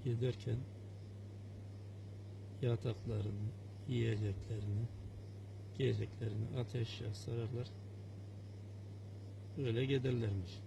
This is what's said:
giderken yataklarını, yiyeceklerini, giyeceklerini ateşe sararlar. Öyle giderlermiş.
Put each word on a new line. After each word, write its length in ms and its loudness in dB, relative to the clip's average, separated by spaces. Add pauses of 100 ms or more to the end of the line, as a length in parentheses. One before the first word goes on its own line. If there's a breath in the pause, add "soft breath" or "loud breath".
giderken 540 2 (2000)
yataklarını, 880 2 (380)
yiyeceklerini, 1000 4 (920)
giyeceklerini 800 2
ateşe 540 0
sararlar. 540 0 (1900)
Öyle 280 4
giderlermiş. 800 4